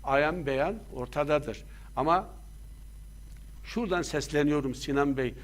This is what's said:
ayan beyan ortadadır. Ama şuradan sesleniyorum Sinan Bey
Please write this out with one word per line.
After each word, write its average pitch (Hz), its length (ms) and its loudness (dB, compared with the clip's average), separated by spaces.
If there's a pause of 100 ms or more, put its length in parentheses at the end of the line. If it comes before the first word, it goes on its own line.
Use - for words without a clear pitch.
ayan 147 420 4
beyan 139 280 2 (200)
ortadadır. 139 680 0 (320)
Ama 160 320 4 (1400)
şuradan 185 380 0
sesleniyorum 147 720 2
Sinan 143 420 2
Bey 127 280 0